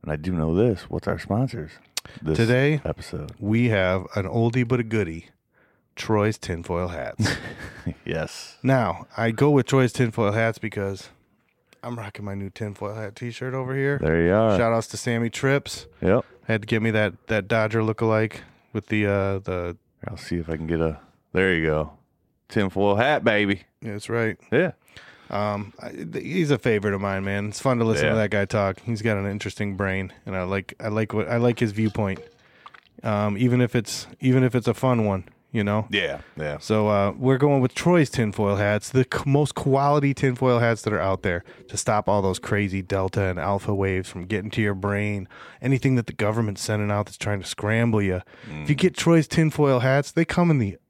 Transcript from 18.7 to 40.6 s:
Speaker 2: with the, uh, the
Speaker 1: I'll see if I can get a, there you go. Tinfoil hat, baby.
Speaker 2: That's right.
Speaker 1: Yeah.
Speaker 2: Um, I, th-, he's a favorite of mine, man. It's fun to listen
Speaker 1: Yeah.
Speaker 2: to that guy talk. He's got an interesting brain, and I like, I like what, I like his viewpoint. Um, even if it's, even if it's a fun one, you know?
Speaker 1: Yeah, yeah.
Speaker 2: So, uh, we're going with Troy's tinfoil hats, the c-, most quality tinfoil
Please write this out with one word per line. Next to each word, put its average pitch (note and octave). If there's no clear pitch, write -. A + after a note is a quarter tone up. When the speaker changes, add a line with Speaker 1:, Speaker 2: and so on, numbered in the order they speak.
Speaker 2:
with G#2+
the, G#2+
uh, G2
the F2
Speaker 1:
I'll F#2
see -
if E2
I D#2+
can D#2+
get E2
a, D#2+
there F#2
you D#2+
go. D#2
Tinfoil G2+
hat, B2+
baby. G#2
Speaker 2:
That's G#2
right. A2+
Speaker 1:
Yeah. D#3
Speaker 2:
Um, G#2
I, -
th-, -
he's D#3
a C3
favorite G#2
of F#2+
mine, G2
man. G2+
It's -
fun B2+
to A#2
listen G#2
Speaker 1:
Yeah. D2
Speaker 2:
to A2+
that G#2
guy G2+
talk. G2
He's A2
got A2
an G2
interesting G2+
brain, F#2+
and G2
I F#2
like, F#2+
I A2+
like G#2+
what, G#2
I A#2+
like A#2+
his A2
viewpoint. G#2
Um, G#2
even B2
if B2
it's, -
even C3
if B2
it's A#2+
a A#2+
fun B2
one, G2
you A2+
know? G#2+
Speaker 1:
Yeah, E2
yeah. D2
Speaker 2:
So, G#2+
uh, G2+
we're C3
going C#3+
with B2+
Troy's E3+
tinfoil G#2
hats, G#2
the B2+
c-, -
most C#3+
quality C#3+
tinfoil B2+